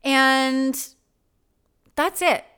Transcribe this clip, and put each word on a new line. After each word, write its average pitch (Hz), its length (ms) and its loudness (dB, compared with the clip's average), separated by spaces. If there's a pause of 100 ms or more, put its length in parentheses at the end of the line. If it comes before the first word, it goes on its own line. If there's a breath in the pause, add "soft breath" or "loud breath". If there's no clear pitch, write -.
and 269 840 0 (1080)
that's 349 260 -2
it. 320 240 0 (120)